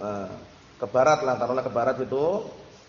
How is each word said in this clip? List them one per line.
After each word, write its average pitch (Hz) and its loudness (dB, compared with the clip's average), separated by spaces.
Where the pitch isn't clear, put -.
Nah, 101 -6
ke 120 -4
barat 147 4
lah, 127 0
taruhlah 123 0
ke 127 -2
barat 120 2
gitu. 147 -2